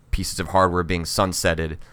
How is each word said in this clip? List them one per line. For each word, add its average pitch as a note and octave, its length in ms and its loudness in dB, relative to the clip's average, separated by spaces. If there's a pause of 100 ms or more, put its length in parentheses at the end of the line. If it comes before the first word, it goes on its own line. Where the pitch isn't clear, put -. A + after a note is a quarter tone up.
pieces - 300 -2
of F#2 80 -4
hardware F2+ 360 4
being E2+ 200 -2
sunsetted, E2+ 760 0 (160)